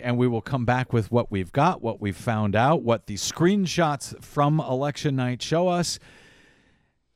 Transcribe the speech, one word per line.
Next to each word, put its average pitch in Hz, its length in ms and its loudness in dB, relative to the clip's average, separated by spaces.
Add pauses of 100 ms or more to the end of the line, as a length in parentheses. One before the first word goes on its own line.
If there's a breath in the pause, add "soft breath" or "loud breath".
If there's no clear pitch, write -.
and 120 140 0
we 123 100 4
will 113 140 -2
come 123 240 -4
back 123 260 0
with 113 180 0
what 117 200 2
we've 95 200 -4
got, 151 300 2
what 113 180 -4
we've 101 160 -2
found 107 400 0
out, 131 280 4
what 113 240 0
the 104 80 -8
screenshots 170 1080 0
from 147 380 2
election 135 560 -2
night 123 240 -2
show 175 280 0
us, 175 300 -2 (1160 soft breath)